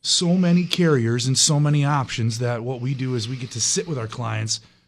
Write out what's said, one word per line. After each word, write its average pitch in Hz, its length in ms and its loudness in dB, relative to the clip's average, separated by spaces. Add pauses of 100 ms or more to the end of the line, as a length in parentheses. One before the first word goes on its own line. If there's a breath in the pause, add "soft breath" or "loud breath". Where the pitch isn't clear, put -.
so 175 340 2
many 175 300 4
carriers 123 600 2
and 131 120 2
so 147 220 2
many 147 240 2
options 120 560 0
that 120 240 -4
what 123 160 -6
we 127 140 -4
do 127 220 -4
is 110 120 -4
we 131 80 -6
get 123 160 -10
to 113 100 -6
sit - 260 -2
with 151 100 -4
our 113 100 -6
clients 110 540 -6 (260 soft breath)